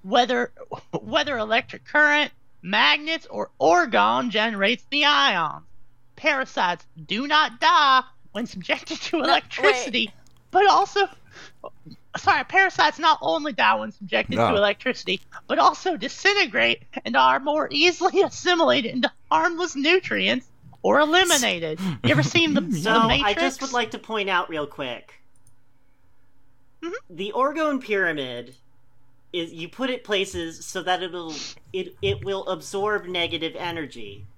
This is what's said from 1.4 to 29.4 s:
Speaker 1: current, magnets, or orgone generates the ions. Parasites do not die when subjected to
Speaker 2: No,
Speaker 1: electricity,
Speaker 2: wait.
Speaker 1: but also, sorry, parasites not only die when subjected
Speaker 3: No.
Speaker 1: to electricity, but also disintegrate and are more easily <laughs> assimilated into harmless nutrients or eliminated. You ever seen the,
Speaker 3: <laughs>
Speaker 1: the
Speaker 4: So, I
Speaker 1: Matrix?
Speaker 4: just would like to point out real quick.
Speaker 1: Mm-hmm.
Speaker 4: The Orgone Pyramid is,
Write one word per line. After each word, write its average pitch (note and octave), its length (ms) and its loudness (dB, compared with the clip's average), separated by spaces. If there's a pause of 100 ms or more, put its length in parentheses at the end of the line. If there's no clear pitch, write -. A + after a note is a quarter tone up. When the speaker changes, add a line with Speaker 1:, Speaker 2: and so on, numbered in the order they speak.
Speaker 1:
current, D4 460 2 (300)
magnets, D4 640 0
or - 240 -8 (100)
orgone B3 680 4
generates G#3+ 640 0
the D4 140 0
ions. F#3+ 580 2 (520)
Parasites C4 720 -2 (220)
do A3 200 -4
not D4 320 2
die D4 440 6 (300)
when A3+ 120 -6
subjected - 560 -6
to - 160 -4
Speaker 2:
No, C#4 60 0
Speaker 1:
electricity, B3 840 2
Speaker 2:
wait. G#2 60 -14 (380)
Speaker 1:
but F#4+ 180 6
also, F#4+ 380 4 (1120)
sorry, D4+ 280 2
parasites F4 540 2
not D#4 220 4
only D#4 300 -2
die A3 240 2
when G#3+ 160 -6
subjected F#3 440 -4
Speaker 3:
No. A3 160 2
Speaker 1:
to - 60 2
electricity, G3+ 640 -2 (260)
but D#4 120 -2
also E4+ 380 2
disintegrate A#3+ 880 0 (200)
and A#3 140 -2
are C4 220 4
more D4 320 -2
easily F4 500 2
<laughs> - 20 6
assimilated D4+ 680 0
into B3+ 180 0 (200)
harmless E4 440 0
nutrients B3+ 680 0 (380)
or G#3+ 160 4
eliminated. B3+ 800 2 (240)
You - 80 2
ever D4+ 120 4
seen E4 300 2
the, C#4+ 80 2
Speaker 3:
<laughs> E4+ 140 -6
Speaker 1:
the - 60 -2
Speaker 4:
So, G#3+ 100 0
I A3+ 160 4 (100)
Speaker 1:
Matrix? E4 240 0
Speaker 4:
just C4+ 200 -2
would C4 120 -8
like A3+ 180 -2
to A3+ 80 -10
point G#3 300 -4
out F3+ 200 0
real D3+ 180 -6
quick. B2 480 -10 (1700)
Speaker 1:
Mm-hmm. E4+ 320 -12
Speaker 4:
The G3 200 -8
Orgone C#4+ 480 0
Pyramid C#3 720 -4 (800)
is, E3+ 180 -6